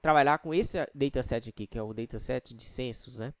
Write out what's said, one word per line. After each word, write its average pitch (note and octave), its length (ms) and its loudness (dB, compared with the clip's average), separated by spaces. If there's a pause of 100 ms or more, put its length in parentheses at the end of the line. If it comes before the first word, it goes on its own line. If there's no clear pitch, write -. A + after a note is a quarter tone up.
trabalhar D3+ 360 6
com D#3 140 -6
esse F#3 260 2 (160)
dataset B2+ 540 0
aqui, G#2+ 180 -10
que - 120 -8
é A2 40 -4
o G#2+ 120 -6
dataset A#2 600 -6
de A2+ 100 -14
censos, B2 540 -8
né? A#2 220 -8